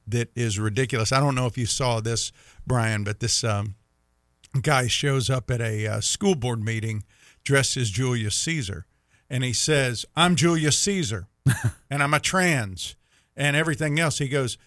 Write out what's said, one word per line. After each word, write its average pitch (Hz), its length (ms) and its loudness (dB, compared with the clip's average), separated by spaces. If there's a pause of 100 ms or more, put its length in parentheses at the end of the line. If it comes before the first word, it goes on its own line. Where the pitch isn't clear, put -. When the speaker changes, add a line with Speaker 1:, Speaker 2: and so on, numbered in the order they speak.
Speaker 1:
that 117 260 -2
is 113 240 -2
ridiculous. 110 540 0
I 135 80 4
don't 143 160 2
know 127 100 0
if 110 100 -4
you 120 100 -2
saw 120 340 0
this, 113 320 -4 (340)
Brian, 110 380 2
but 101 160 -4
this, - 240 0
um, 104 320 -2 (840)
guy 135 260 2
shows 135 420 0
up 131 200 -2
at 120 100 0
a, 110 260 -2
uh, 107 140 -2
school 196 340 2
board 120 300 -2
meeting 113 400 -4 (400)
dressed 135 320 2
as 120 140 0
Julius 117 460 0
Caesar, 101 500 -4 (440)
and 131 140 -2
he 123 80 -2
says, 131 520 0 (120)
"I'm 175 180 4
Julius 156 460 4
Caesar, 117 480 -2 (300)
Speaker 2:
<laughs> - 320 -6
Speaker 1:
and 143 120 0
I'm 147 120 2
a 143 60 2
trans," 139 760 0 (400)
and 143 200 0
everything 151 440 0
else. 160 180 2
He 139 100 -2
goes, 131 380 -2